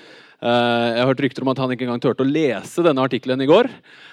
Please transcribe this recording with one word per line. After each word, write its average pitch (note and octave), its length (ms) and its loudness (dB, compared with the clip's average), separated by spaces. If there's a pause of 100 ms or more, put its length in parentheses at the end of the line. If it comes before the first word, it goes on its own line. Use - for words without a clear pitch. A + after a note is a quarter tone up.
(420)
Eh, A#2+ 520 0
jeg A#2 80 0
har B2+ 80 2
hørt C3+ 160 0
rykter B2+ 160 -6
om C3 80 -2
at B2+ 80 -2
han C3 140 -2
ikke B2 180 -6
engang A#2+ 120 -4
turte B2+ 200 0
å C3+ 80 0
lese D3 560 -2
denne C#3 160 2
artikelen C3 400 -2
i C3+ 80 2
går. A#3 240 4 (400)